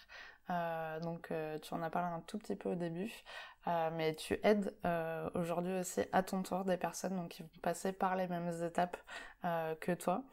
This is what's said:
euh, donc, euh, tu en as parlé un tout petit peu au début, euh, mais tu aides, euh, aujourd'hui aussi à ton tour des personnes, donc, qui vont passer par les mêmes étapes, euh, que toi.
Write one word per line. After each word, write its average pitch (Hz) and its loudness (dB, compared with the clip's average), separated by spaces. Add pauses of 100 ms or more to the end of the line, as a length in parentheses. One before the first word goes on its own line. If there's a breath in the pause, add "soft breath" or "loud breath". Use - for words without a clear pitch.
(500 loud breath)
euh, 165 0
donc, 165 -4
euh, 156 -2
tu - -8
en 170 0
as 156 -2
parlé 175 2
un 165 -4
tout - -6
petit - -2
peu 196 -2
au 190 2
début, 175 -2 (560 loud breath)
euh, 165 2
mais 160 4
tu - -2
aides, 202 6 (100)
euh, 165 0
aujourd'hui 175 0
aussi 185 0 (100)
à 185 6
ton 190 0
tour 185 -2
des 185 4
personnes, 180 -2
donc, 175 -4
qui - -14
vont 160 -12 (140)
passer 180 0
par 185 2
les 185 2
mêmes 175 0 (120)
étapes, 175 2 (460 loud breath)
euh, 165 2
que 160 0
toi. 180 2